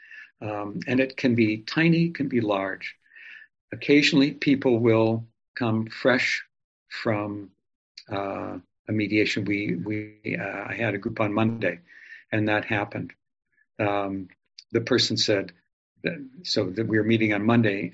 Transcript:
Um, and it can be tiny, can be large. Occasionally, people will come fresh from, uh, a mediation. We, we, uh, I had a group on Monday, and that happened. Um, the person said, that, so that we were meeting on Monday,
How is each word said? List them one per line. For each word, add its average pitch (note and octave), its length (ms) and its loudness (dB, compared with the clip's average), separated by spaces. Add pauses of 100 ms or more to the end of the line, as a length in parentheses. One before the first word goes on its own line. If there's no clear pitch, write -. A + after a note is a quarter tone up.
(400)
Um, G#2 480 -6
and B2+ 120 2
it C3 180 0
can B2 160 2
be A2 240 4
tiny, E3 540 2
can C#3+ 160 -4
be B2+ 140 0
large. G2 540 -4 (760)
Occasionally, C#3+ 600 4 (180)
people C3 280 4
will A2+ 500 4 (280)
come A2+ 320 0
fresh - 580 0 (580)
from, G#2 480 -4 (560)
uh, G2 520 -6 (280)
a - 40 -6
mediation. G#2+ 540 0
We, G2+ 300 -2
we, G#2+ 720 -6
uh, G2 260 -8
I G2 40 -6
had G#2+ 180 -2
a G2+ 100 -4
group A2+ 160 -6
on G#2 140 0
Monday, A2 460 0 (520)
and A2 160 0
that G#2 180 0
happened. G#2 480 -6 (680)
Um, G2 500 -2 (420)
the A#2 100 2
person A#2 360 0
said, G2 360 0 (500)
that, C3+ 140 -4 (260)
so G#2 260 -2
that G#2 180 -4
we A2 100 2
were G#2+ 60 4
meeting A2 300 2
on G2+ 120 -2
Monday, G#2 480 2